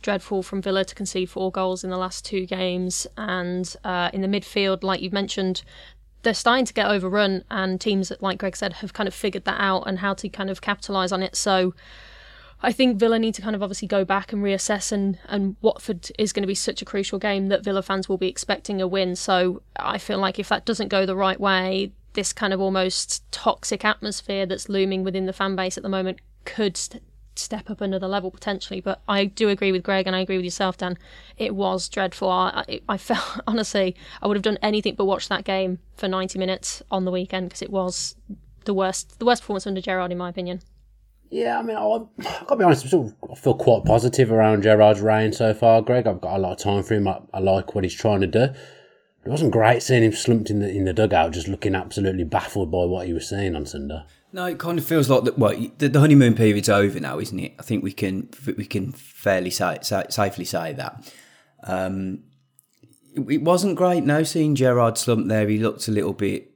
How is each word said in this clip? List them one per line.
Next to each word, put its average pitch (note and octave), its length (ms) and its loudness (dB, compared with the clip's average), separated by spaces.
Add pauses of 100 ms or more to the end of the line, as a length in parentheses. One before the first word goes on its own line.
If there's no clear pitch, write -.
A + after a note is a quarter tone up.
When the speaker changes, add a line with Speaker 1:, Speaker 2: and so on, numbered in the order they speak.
Speaker 1:
dreadful G3 420 -4
from G3 180 -6
Villa F#3+ 220 0
to - 100 -8
concede F#3 360 -6
four F#3+ 220 -4
goals F#3 340 -4
in F#3 40 -6
the F#3 80 -4
last F#3 280 -8
two F#3 200 -4
games. F3+ 640 -4 (100)
And, F3+ 560 -4 (120)
uh, F3+ 280 -2
in G3 80 -4
the F#3+ 60 -2
midfield, G3 560 0
like F#3+ 180 -2
you've F#3 120 -6
mentioned, G3 500 -2 (600)
they're A3+ 100 2
starting B3 320 2
to - 80 -12
get G3+ 140 0
overrun, G3 640 0
and F#3+ 300 -2
teams, F#3+ 400 0
like F#3+ 200 -4
Greg F#3+ 180 -4
said, G3 160 -4
have - 180 -12
kind G#3 160 -4
of F#3+ 60 -6
figured F#3+ 320 -4
that - 160 -2
out F#3+ 220 0
and F#3+ 160 -4
how G3 160 -2
to G#3 120 -10
kind F#3+ 220 -6
of F#3+ 100 -6
capitalise G3 540 -4
on F#3+ 100 -2
it. - 120 -6
So F#3 380 2 (920)
I A#3+ 80 2
think B3 260 4
Villa A3+ 220 4
need A3+ 160 0
to F#3+ 80 -12
kind G#3+ 120 -4
of G3 60 -4
obviously G3 260 -6
go G3 180 2
back G3 280 -2
and G3+ 100 -2
reassess, G3 480 -2
and, G3 360 0
and G3 340 -2
Watford - 560 -2
is G#3 160 -2
gonna G3+ 140 -2
be G3 80 -2
such - 260 -6
a G#3 40 -10
crucial G3 340 -4
game G3 300 -2
that G3 140 2
Villa G3 200 -2
fans F#3+ 260 -4
will F#3+ 80 0
be F#3 120 -2
expecting G3 520 -6
a F#3 60 0
win. F3+ 280 0
So F#3 460 0 (160)
I - 220 -4
feel G#3 180 -6
like F#3+ 220 -2
if G3 100 -8
that - 160 0
doesn't A3 220 -2
go G3 180 2
the F#3 100 -2
right F#3+ 240 0
way, F#3+ 520 0 (220)
this G3+ 200 -4
kind G3 200 -2
of F#3+ 80 -2
almost F#3+ 720 -2
toxic - 540 -4
atmosphere G3+ 640 -2
that's - 220 -6
looming F#3+ 340 0
within F#3+ 240 -2
the F#3+ 60 -4
fan G3 220 -2
base F#3 220 -2
at - 60 -12
the G3 60 -4
moment F#3+ 300 -2 (260)
could G#3 320 -2
st-, - 260 -10 (320)
step - 340 -8
up G#3 120 -8
another F#3+ 260 -2
level F#3+ 240 -4
potentially. G3 480 -8
But - 280 -6
I G3+ 180 2
do G#3 240 0
agree G3 240 0
with F3+ 100 -2
Greg, F#3+ 240 0
and F#3 80 -2
I F#3 60 0
agree F#3+ 160 -2
with F3+ 80 -2
yourself, F#3 320 -4
Dan. F3+ 200 -6 (400)
It G#3+ 160 -4
was F#3+ 360 -2
dreadful. F#3+ 420 -2
I, F#3 380 0
I, - 120 -8 (120)
I F#3+ 40 -2
felt, - 460 -4
<laughs> - 40 -6
honestly, G#3 500 0 (240)
I - 60 -2
would G#3 100 2
have F#3+ 60 -2
done G#3+ 200 0
anything G#3+ 320 0
but G3+ 100 0
watch F#3+ 220 0
that G3+ 160 -4
game F#3+ 360 -2 (180)
for G3+ 100 -4
ninety F#3 320 -4
minutes F#3 500 -4
on F#3+ 160 -2
the F3+ 60 -2
weekend, F#3 400 -4
'cause - 100 -14
it - 80 -10
was F#3 460 -4 (480)
the G#3 100 -2
worst, F#3+ 460 -2
the A3+ 60 -4
worst A#3+ 160 4
performance G3+ 260 -6
under F#3+ 140 -4
Gerrard, F#3 320 -2
in F3 40 -6
my F3+ 120 -6
opinion. F3+ 320 -8 (680)
Speaker 2:
Yeah, A#3 280 -2
I A3+ 40 -4
mean, A3 120 -4
I, G#3 80 -4
I've - 640 -4
gotta C#4+ 80 2
be A3 80 2
honest, D#3 200 6
I'm C3+ 40 -10
still, C3+ 260 2 (160)
I - 60 -16
feel - 200 2
quite A2+ 280 6
positive A#2 480 4
around G#2+ 320 6
Gerrard's G#2+ 380 8
reign G#2+ 320 4
so A2 200 2
far, A2+ 280 6
Greg. A#2 260 2
I've F2+ 140 -2
got F#2 160 -2
a - 20 0
lot F#2 140 -2
of - 60 -10
time G2+ 240 0
for - 100 0
him. G2+ 140 2
I, F#2+ 120 -2 (140)
I F#2+ 60 -6
like F#2+ 360 2
what G2 80 0
he's F2+ 120 -4
trying G2+ 260 2
to F#2+ 60 2
do. A2 160 4
It - 880 -8
wasn't D3 200 2
great A2+ 300 6
seeing B2 220 4
him A2 100 6
slumped A2+ 380 0
in G#2 80 2
the, G2+ 100 0
in F#2+ 160 -2
the F#2 80 0
dugout, E2+ 380 4
just E2 160 -6
looking F#2+ 260 -2
absolutely F#2 520 -2
baffled F#2 460 -2
by F2+ 140 2
what F2+ 220 -2
he F2 60 -2
was D#2+ 140 -4
seeing G2 280 -2
on D2 100 -6
Sunday. D2 380 -10 (280)
Speaker 3:
No, F3+ 140 -8
it F3 140 -6
kind E3+ 180 -2
of D3 80 -2
feels D3+ 240 4
like B2+ 140 6
that. B2+ 160 0
Well, G2+ 160 4 (240)
the, C#3+ 100 2
the C#3 100 6
honeymoon C#3 360 10
period's G#2+ 340 4
over G2+ 300 4
now, C#2 180 -6
isn't F#2 220 -6
it? - 180 -6
I - 60 -18
think G#2+ 200 -2
we F#2+ 80 -4
can, F#2+ 380 -4 (260)
we G#2 100 -6
can F#2+ 260 -4
fairly F#2 580 -2
say, F2+ 320 -2
say, F#2+ 280 -2
safely G2 360 -2
say E2 280 -4
that. - 380 -12 (520)
Um, F#2+ 560 -4 (960)
it, C#3+ 120 -4
it C#3+ 140 2
wasn't F3 360 2
great, F3+ 260 2
no, D3 180 4
seeing D#3 320 2
Gerrard B2 460 4
slumped A2+ 280 2
there. G#2+ 220 2
He G#2+ 80 2
looked - 300 -2
a A2 40 -2
little G2 220 0
bit G2 420 -4